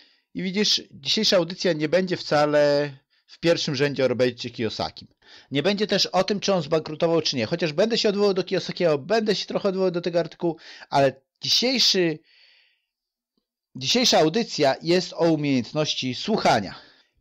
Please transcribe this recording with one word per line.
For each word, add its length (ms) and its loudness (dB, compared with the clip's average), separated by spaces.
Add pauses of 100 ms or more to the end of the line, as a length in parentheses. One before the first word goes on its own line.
(340)
I 100 -6
widzisz, 380 0 (100)
dzisiejsza 460 0
audycja 360 0
nie 160 -2
będzie 280 0
wcale 720 2 (360)
w 120 -20
pierwszym 360 0
rzędzie 300 0
o 20 2
Robercie 420 0
Kiyosakim. 580 -6 (440)
Nie 120 -2
będzie 240 0
też 180 0
o 180 2
tym, 160 -2
czy 140 0
on 80 2
zbankrutował, 600 0
czy 140 -4
nie. 100 0
Chociaż 280 -4
będę 240 0
się 120 2
odwoływał 240 2
do 100 0
Kiyosakiego, 540 0
będę 380 0
się 100 -4
trochę 240 -2
odwoływał 220 0
do 100 -4
tego 180 -2
artykułu, 380 -2 (320)
ale 320 2 (200)
dzisiejszy, 800 0 (1600)
dzisiejsza 440 2
audycja 640 2
jest 320 0
o 180 2
umiejętności 840 -2
słuchania. 600 0 (460)